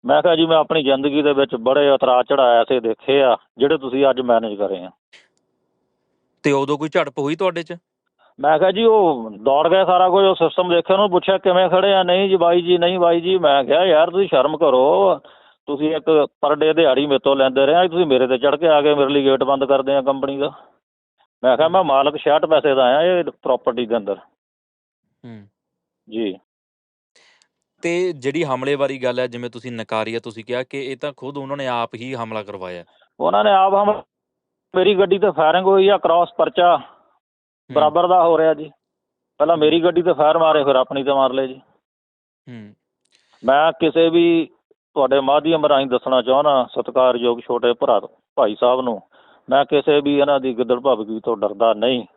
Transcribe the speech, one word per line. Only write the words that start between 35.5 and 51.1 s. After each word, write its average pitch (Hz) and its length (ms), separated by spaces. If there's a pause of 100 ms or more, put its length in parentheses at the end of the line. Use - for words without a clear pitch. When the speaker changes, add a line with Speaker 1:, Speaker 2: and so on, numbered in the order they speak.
Speaker 1:
ਹੋਈ 196 220
ਆ, 202 100
ਕ੍ਰਾਸ 170 400
ਪਰਚਾ 170 400
Speaker 2:
ਹੂੰ। - 960
Speaker 1:
ਬਰਾਬਰ 151 320
ਦਾ 180 160
ਹੋ 170 140
ਰਿਹਾ 160 160
ਜੀ। 151 180 (640)
ਪਹਿਲਾਂ 156 180
Speaker 2:
ਹੂੰ। 156 60
Speaker 1:
ਮੇਰੀ 156 220
ਗੱਡੀ 175 180
ਤੇ 165 120
ਫਾਇਰ 156 240
ਮਾਰੇ, 156 260
ਫਿਰ 135 120
ਆਪਣੀ 135 280
ਤੇ 139 100
ਮਾਰ 135 200
ਲਏ 135 140
ਜੀ। 131 140 (880)
Speaker 2:
ਹੂੰ। 107 240 (720)
Speaker 1:
ਮੈਂ 143 280
ਕਿਸੇ 165 380
ਵੀ 170 400 (440)
ਤੁਹਾਡੇ 135 260
ਮਾਧਿਅਮ 147 460
ਰਾਹੀਂ 139 220
ਦੱਸਣਾ 127 340
ਚਾਹੁੰਦਾ 131 500
ਸਤਿਕਾਰਯੋਗ 123 680
ਛੋਟੇ 120 340
ਭਰਾ, 120 280 (340)
ਭਾਈ 107 240
ਸਾਹਿਬ 127 220
ਨੂੰ, 117 200 (480)
ਮੈਂ 135 160
ਕਿਸੇ 147 360
ਵੀ 143 180
ਇਹਨਾਂ 139 200
ਦੀ 127 180
ਗਿੱਦੜ 123 220
ਭਵਕੀ 110 440